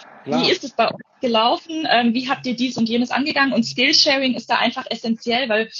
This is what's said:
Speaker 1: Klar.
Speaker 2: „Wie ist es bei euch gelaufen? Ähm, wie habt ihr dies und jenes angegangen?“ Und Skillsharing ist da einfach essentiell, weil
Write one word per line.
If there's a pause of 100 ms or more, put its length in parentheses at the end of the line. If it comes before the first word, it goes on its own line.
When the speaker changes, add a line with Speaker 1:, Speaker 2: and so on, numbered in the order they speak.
(240)
Speaker 1:
Klar.
Speaker 2:
„Wie
ist
es
bei
euch
gelaufen?
Ähm,
wie
habt
ihr
dies
und
jenes
angegangen?“
Und
Skillsharing
ist
da
einfach
essentiell,
weil (100)